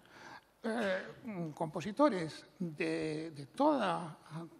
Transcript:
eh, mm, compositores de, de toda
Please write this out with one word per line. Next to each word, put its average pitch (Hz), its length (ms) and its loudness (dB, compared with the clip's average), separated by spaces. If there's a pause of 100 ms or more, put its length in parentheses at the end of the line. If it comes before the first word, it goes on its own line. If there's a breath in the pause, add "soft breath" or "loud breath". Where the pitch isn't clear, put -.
(600 soft breath)
eh, 214 400 0 (220)
mm, 180 260 -4
compositores 180 960 2 (140)
de, 160 720 -2
de 139 160 -12
toda 190 680 2 (440)